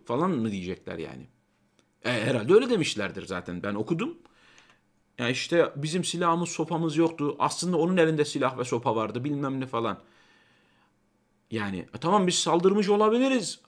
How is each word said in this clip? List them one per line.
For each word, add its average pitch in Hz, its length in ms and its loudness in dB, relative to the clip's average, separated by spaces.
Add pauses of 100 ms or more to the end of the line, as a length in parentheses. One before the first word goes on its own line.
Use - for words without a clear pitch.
falan 160 260 0
mı 113 200 0
diyecekler 92 460 -8
yani? 65 300 -12 (800)
E, 123 60 2
herhalde 123 420 0
öyle 240 160 6
demişlerdir 104 560 -2
zaten. 90 380 -6
Ben 101 120 -4
okudum. 175 420 -4 (1000)
"Ya 123 120 -2
işte 151 460 2
bizim 156 280 -2
silahımız, 170 460 0
sopamız 160 480 -2
yoktu. 160 420 2
Aslında 170 380 0
onun 180 200 2
elinde 160 280 4
silah 131 320 0
ve 120 60 -4
sopa 117 320 0
vardı." 110 280 -2
bilmem 143 360 -4
ne 127 80 -6
falan. 113 320 -4 (1500)
Yani, 101 260 -4
"E, - 240 -12
tamam 185 260 2
biz 170 80 2
saldırmış 185 540 2
olabiliriz 220 800 2